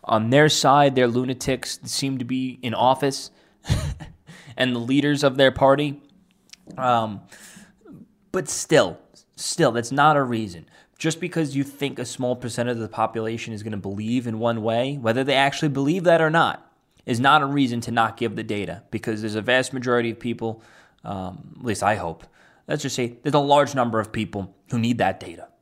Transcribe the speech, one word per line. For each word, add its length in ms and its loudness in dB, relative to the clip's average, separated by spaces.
On 260 0
their 180 8
side, 480 4
their 100 4
lunatics 760 -4
seem 340 -4
to 60 -4
be 360 -6
in 140 -4
office 560 0
<laughs> 920 -6
and 180 0
the 60 -4
leaders 420 2
of 140 2
their 160 6
party. 500 2
Um, 440 0
but 160 -4
still, 500 2
still, 340 0
that's 220 -4
not 240 4
a 60 2
reason. 440 -4
Just 220 -2
because 340 -2
you 80 0
think 360 -6
a 60 -6
small 300 -4
percent 340 -6
of 100 -4
the 100 -6
population 680 -4
is 80 -10
gonna 140 -8
believe 500 -4
in 140 -6
one 220 0
way, 380 0
whether 220 0
they 120 0
actually 340 2
believe 340 0
that 180 6
or 100 2
not, 420 0
is 140 0
not 200 6
a 60 0
reason 360 2
to 100 -6
not 240 0
give 180 -2
the 80 -6
data, 480 -6
because 300 -4
there's 160 -4
a 40 0
vast 320 2
majority 380 0
of 80 -8
people, 440 -6
um, 560 -10
at 40 -16
least 200 -4
I 100 4
hope, 300 -8
let's 160 -4
just 140 -6
say 260 -4
there's 140 0
a 20 6
large 380 4
number 240 0
of 100 -6
people 460 -6
who 100 -2
need 180 0
that 220 0
data 260 -16